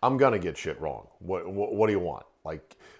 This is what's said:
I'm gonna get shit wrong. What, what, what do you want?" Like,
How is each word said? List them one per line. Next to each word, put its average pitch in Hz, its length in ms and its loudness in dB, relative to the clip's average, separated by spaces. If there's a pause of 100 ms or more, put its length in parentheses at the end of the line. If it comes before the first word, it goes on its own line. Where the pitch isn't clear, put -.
I'm 131 140 4
gonna 123 240 4
get 85 180 -6
shit 78 220 -6
wrong. 69 260 -6 (140)
What, 90 280 -6
what, 101 260 -4
what 107 120 4
do 107 60 2
you 98 80 2
want?" 80 260 -6 (180)
Like, 80 320 -10 (240)